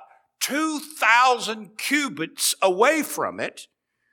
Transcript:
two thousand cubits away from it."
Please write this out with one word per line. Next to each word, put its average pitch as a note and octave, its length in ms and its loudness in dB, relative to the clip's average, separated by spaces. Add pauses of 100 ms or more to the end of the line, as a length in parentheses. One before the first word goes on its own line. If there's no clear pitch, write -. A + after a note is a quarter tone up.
(400)
two D4+ 400 -2
thousand A3+ 1000 0
cubits C4+ 800 -4
away A3+ 420 4
from G2 360 -6
it." - 300 -10 (440)